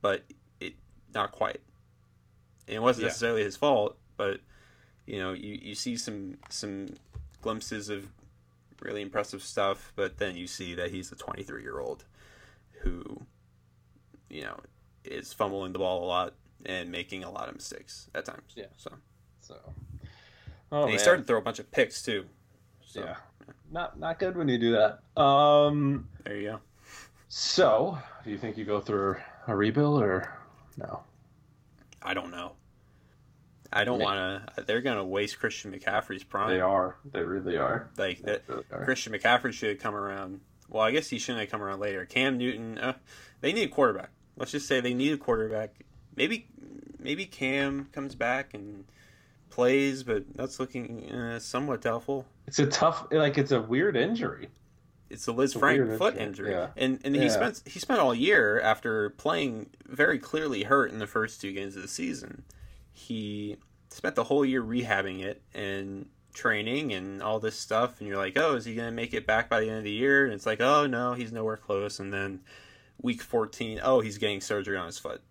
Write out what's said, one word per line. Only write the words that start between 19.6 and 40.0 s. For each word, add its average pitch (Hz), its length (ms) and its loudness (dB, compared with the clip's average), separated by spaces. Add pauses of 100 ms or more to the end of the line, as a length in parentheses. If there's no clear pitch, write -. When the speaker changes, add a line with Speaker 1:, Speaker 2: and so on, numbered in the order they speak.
Speaker 2:
Oh, 147 100 0
Speaker 1:
And 135 80 4
he 110 60 2
Speaker 2:
man. 101 40 2
Speaker 1:
started 131 240 6
to - 40 -12
throw 117 100 4
a 107 40 0
bunch 117 180 -6
of - 120 -16
picks, - 300 2
too. 101 240 -4 (580)
So, - 180 -14
Speaker 2:
Yeah. 82 140 -10 (320)
Speaker 1:
yeah. - 60 -20 (180)
Speaker 2:
Not, 170 280 -8
not 165 200 -4
good 185 160 -2
when 165 120 0
you 127 100 4
do 117 160 4
that. 107 480 4
Um, 147 880 6 (140)
Speaker 1:
There 104 120 -8
you 101 140 -4
go. 110 100 -8 (680)
Speaker 2:
So, 156 720 4 (260)
do 113 80 -8
you 101 60 -6
think 110 200 -6
you 110 80 -6
go 104 140 0
through 98 380 2 (300)
a 110 80 0
rebuild 131 460 4
or 92 320 0 (440)
no? - 240 -10 (1000)
Speaker 1:
I - 140 -6
don't 87 160 -6
know. 87 220 -10 (1200)
I 104 100 2
don't 123 160 0
Speaker 2:
May- 104 60 2
Speaker 1:
wanna. 98 400 -2 (200)
They're 113 160 0
gonna 120 240 -2
waste 101 340 -2
Christian 107 320 -6
McCaffrey's 98 520 -4
prime. 98 260 -2
Speaker 2:
They 92 120 2
are. 92 340 2 (160)
They 101 100 -4
really 90 360 -2
are. - 400 0
Speaker 1:
Like, 95 240 -2
Speaker 2:
They 101 120 -4
Speaker 1:
that - 140 -4
Speaker 2:
really 120 240 -8
are. - 140 -6
Speaker 1:
Christian 127 280 -2
McCaffrey 120 380 4
should 110 180 -4
have 101 100 -4
come 107 160 -4
around. 98 440 -6 (300)